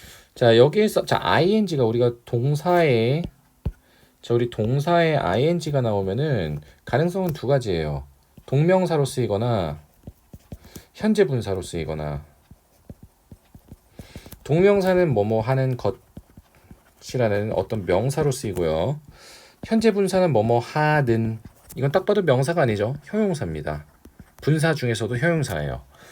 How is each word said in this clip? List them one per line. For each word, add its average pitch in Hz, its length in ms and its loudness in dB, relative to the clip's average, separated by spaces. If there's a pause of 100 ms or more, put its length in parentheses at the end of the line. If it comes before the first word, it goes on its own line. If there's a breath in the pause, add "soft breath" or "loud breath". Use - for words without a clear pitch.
(340 loud breath)
자, 117 220 6
여기에서, 208 480 4
자, - 180 -2
아이엔지가 165 640 2
우리가 120 300 2 (100)
동사에, 147 960 2 (1000 soft breath)
자, - 140 -2
우리 120 160 0
동사에 151 640 0
아이엔지가 143 640 0
나오면은 101 800 -2 (240 soft breath)
가능성은 175 500 -2
두 - 120 -10
가지예요. 85 560 -2 (440)
동명사로 160 580 2
쓰이거나 104 720 -2 (1160 loud breath)
현재 208 300 0
분사로 98 380 -2
쓰이거나. 76 640 -8 (2250 loud breath)
동명사는 180 680 2
뭐뭐 110 320 0
하는 131 360 -2
것이라는 - 1800 -6
어떤 98 340 -4
명사로 135 460 0
쓰이고요. 90 680 -2 (680 loud breath)
현재 220 280 2
분사는 185 400 2
뭐뭐 117 260 2
하는, 117 800 0 (380)
이건 135 140 -2
딱 190 140 0
봐도 208 180 0
명사가 147 400 0
아니죠. 110 320 0 (100)
형용사입니다. 85 840 -4 (560)
분사 156 320 2
중에서도 117 420 -4
형용사예요. 107 640 -2 (300 loud breath)